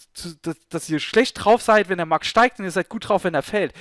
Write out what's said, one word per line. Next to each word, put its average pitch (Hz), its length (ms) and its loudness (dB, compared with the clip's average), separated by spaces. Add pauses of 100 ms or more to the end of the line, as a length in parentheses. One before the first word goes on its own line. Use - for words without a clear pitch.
(140)
zu, 165 240 -16
dass, 160 180 -8 (140)
dass 170 200 -8
ihr 156 120 -2
schlecht - 420 0
drauf 226 180 4
seid, 214 280 2
wenn 180 80 -4
der 170 80 -2
Markt 160 200 -2
steigt 247 340 2
und 202 60 -8
ihr 180 60 -6
seid 180 160 -2
gut - 220 -8
drauf, 196 160 2
wenn 175 80 -2
er 143 80 0
fällt, 196 400 -4